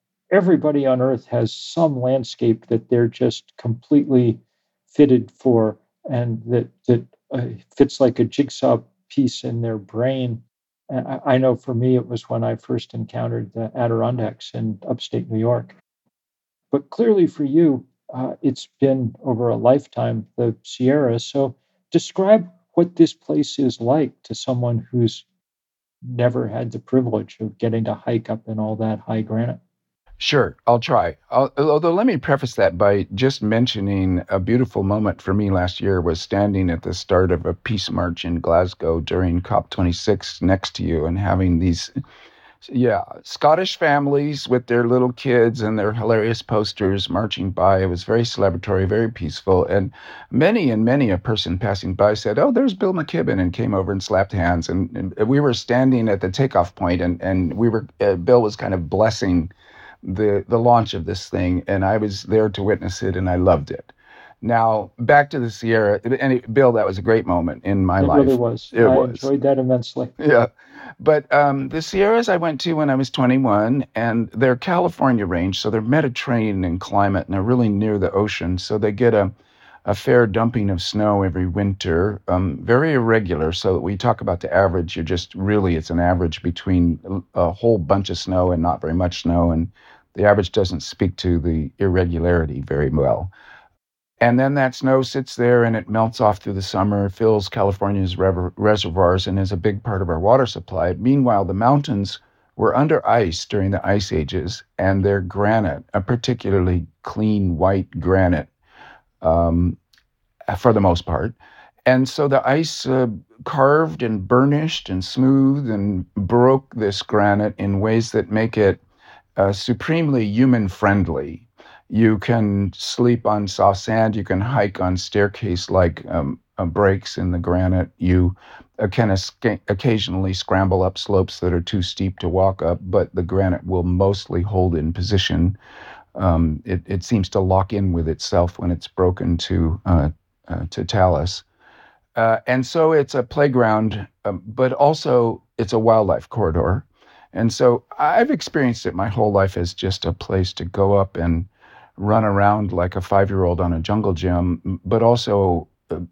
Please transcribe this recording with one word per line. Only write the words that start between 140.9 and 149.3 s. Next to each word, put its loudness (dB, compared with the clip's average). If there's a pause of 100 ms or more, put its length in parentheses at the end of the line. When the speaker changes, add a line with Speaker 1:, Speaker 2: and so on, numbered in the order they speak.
Speaker 2:
Uh, 2
and 0
so 2
it's 2
a 0
playground, 0 (180)
um, -6
but -2
also 2 (160)
it's -4
a 4
wildlife 2
corridor. 0 (480)
And -2
so 2 (160)
I've 2
experienced -2
it -6
my -2
whole 0